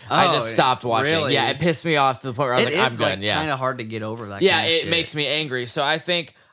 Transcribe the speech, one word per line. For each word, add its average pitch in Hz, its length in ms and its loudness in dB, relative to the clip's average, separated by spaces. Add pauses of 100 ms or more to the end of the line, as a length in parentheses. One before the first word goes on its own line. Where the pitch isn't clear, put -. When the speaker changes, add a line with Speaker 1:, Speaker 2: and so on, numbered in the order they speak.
(100)
Speaker 1:
I 165 180 4
Speaker 2:
Oh, 165 60 2
Speaker 1:
just 117 180 -2
stopped 127 320 2
watching. 127 280 2
Speaker 2:
really? 147 220 0
Speaker 1:
Yeah, 131 160 2
it 135 80 -4
pissed 160 280 0
me 160 100 2
off 135 240 2
to 135 80 -8
the 123 60 -4
point 135 140 0
where 123 60 2
I 127 100 4
was 135 100 -2
Speaker 2:
It - 40 0
Speaker 1:
like, 131 140 4
Speaker 2:
is, - 20 -4
Speaker 1:
"I'm 113 100 -4
Speaker 2:
like, 95 120 2
Speaker 1:
done." 98 60 -8
Yeah. 101 160 0
Speaker 2:
kinda 151 180 -2
hard 127 220 -4
to 117 60 -8
get 110 180 -8
over 110 260 -8
that 98 140 -10
Speaker 1:
Yeah, 175 180 4
Speaker 2:
kinda 165 140 2
Speaker 1:
it 160 60 2
Speaker 2:
shit. - 100 -4
Speaker 1:
makes 165 240 0
me 147 120 -2
angry. 131 400 -2
So 143 180 -2
I 151 140 0
think, 170 360 -4 (180)